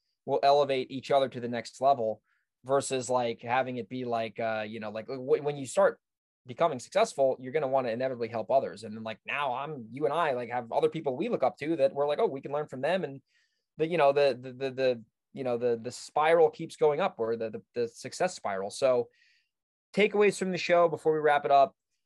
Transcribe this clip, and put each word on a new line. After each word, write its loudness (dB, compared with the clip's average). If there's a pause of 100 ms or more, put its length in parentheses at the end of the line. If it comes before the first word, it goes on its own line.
(260)
will 0
elevate 4
each -10
other 2
to -10
the -6
next -8
level, 0 (420)
versus, -2
like, -2
having -2
it -8
be -8
like, -4
uh, -4
you -10
know, -10
like, -10
w-, -2
when -4
you -10
start 2 (480)
becoming -2
successful, 0
you're -10
gonna 0
wanna 0
inevitably -4
help -6
others. 0
And -12
then, -12
like, -10
now -4
I'm, -8
you -6
and 0
I, 0
like, -6
have -6
other 2
people -4
we -4
look -2
up 0
to -4
that 2
we're -2
like, -2
"Oh, 2
we -4
can -10
learn -4
from -10
them." 0
And -10 (580)
the, 0
you 0
know, 6
the, 4
the, -12
the, -4
the, 0 (280)
you -10
know, -2
the, 0
the -8
spiral 4
keeps -6
going 4
up, 0
or -2
the, -4
the, -12 (120)
the -2
success -4
spiral. -6
So 2 (840)
takeaways 2
from -2
the -4
show 4
before 0
we 2
wrap 2
it 0
up: 6 (320)